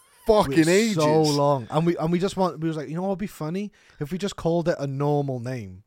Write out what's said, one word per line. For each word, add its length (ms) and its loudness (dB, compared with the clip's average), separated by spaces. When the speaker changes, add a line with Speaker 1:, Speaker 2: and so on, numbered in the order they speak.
Speaker 1:
fucking 280 4
Speaker 2:
It 60 4
was 80 6
Speaker 1:
ages. 280 4
Speaker 2:
so 260 4
long, 480 2
and 160 0
we, 120 2
and 140 -2
we 60 2
just 180 -2
want, 240 0
we 80 -6
was 100 -4
like, 120 -10
"You 60 -8
know 80 -6
what 80 -2
would 80 -4
be 80 -6
funny 440 -8
if 120 -8
we 60 -4
just 180 -6
called 320 0
it 120 2
a 80 -4
normal 520 -2
name?" 480 -10